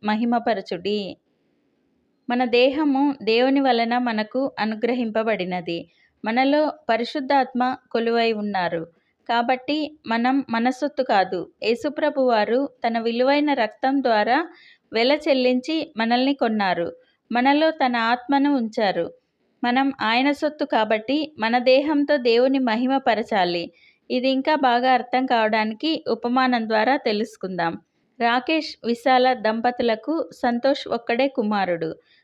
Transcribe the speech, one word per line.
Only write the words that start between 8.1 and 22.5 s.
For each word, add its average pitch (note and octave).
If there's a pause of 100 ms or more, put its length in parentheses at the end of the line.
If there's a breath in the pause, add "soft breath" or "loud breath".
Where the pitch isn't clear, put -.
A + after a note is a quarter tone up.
ఉన్నారు. F#3 (420)
కాబట్టి B3+ (100)
మనం B3
మన A#3
సొత్తు C4
కాదు. F#3 (140)
యేసుప్రభు A#3
వారు A#3+ (180)
తన A#3
విలువైన C4
రక్తం C4
ద్వారా A#3+ (460 loud breath)
వెల A#3
చెల్లించి D4
మనల్ని B3
కొన్నారు. G3+ (380 soft breath)
మనలో C#4+
తన C4
ఆత్మను B3
ఉంచారు. G#3+ (500)
మనం C4
ఆయన A#3+
సొత్తు D4
కాబట్టి A3+
మన A3+
దేహంతో C#4+
దేవుని B3